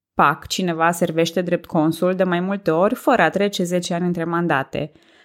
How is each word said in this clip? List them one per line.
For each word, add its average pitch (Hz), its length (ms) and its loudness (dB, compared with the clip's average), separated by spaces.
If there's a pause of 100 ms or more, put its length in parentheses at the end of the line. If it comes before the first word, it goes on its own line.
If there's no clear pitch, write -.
(140)
Pac, 147 320 2
cineva 170 440 0
servește 170 520 0
drept 175 240 -2
consul 160 480 0
de 185 100 0
mai 175 160 0
multe 196 300 -2
ori, 185 240 2
fără 247 280 2
a 160 60 4
trece 202 340 -2
zece 180 320 -2
ani 175 120 -2
între 175 180 -2
mandate, 165 680 -2 (320)